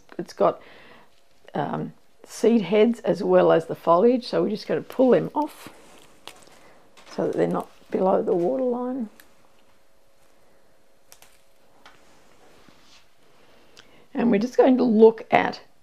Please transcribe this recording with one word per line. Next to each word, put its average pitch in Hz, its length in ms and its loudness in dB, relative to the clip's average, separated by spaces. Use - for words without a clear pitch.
it's - 160 -12
got, 180 280 -2
um, 156 400 -8
seed 220 360 0
heads 214 400 0
as 170 220 -4
well 180 280 4
as 165 160 0
the 160 80 -8
foliage, 233 520 2
so 170 160 -2
we're 190 60 -2
just 208 180 -8
gonna 165 140 -4
pull 254 300 0
them 165 220 0
off - 360 -8
so 175 120 -4
that - 100 -6
they're 170 100 0
not 175 220 -6
below 190 300 0
the 220 120 -2
water 226 300 -2
line. 247 460 -6
And 240 160 0
we're 202 100 2
just 247 180 -4
going 269 200 4
to 254 60 0
look 220 480 4
at - 300 0